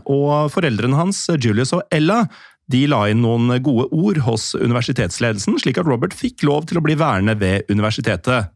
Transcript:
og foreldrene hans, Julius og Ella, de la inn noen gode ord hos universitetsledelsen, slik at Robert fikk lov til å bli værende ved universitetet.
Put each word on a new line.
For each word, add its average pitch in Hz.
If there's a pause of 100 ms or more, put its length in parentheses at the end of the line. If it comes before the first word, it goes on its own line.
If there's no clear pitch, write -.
og 143
foreldrene 131
hans, 190 (160)
Julius 120
og 175
Ella, 185 (440)
de 131
la 120
inn 110
noen 117
gode 127
ord 175
hos 113
universitetsledelsen, 120
slik -
at 180
Robert 147
fikk -
lov 147
til 170
å 156
bli 151
værende 110
ved 98
universitetet. 107